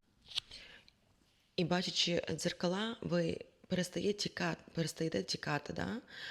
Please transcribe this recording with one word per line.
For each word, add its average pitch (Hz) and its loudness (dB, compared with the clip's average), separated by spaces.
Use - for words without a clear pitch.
І 180 4
бачачи 175 4
дзеркала, 185 0
ви 165 0
перестає 180 2
тікати, 175 -2
перестаєте 165 0
тікати, - -2
да? 185 -2